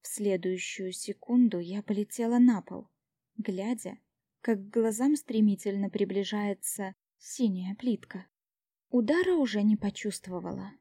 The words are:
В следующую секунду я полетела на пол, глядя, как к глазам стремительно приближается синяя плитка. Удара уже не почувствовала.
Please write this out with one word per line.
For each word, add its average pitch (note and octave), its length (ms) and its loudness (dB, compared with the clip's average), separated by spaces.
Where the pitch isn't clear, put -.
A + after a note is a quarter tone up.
В - 60 -18
следующую F#3 840 -4
секунду A#3 640 2
я F#3 240 -6
полетела A3+ 560 -2
на A#3+ 240 6
пол, - 260 -14
глядя, G#3+ 640 -6
как A3 180 0
к G3 140 -14
глазам A3+ 440 2
стремительно G3+ 760 2
приближается G3 1040 -2
синяя F#3+ 560 -2
плитка. G#3+ 520 -4
Удара D#4+ 440 4
уже G#3+ 280 0
не G#3+ 140 6
почувствовала. F#3+ 1040 -6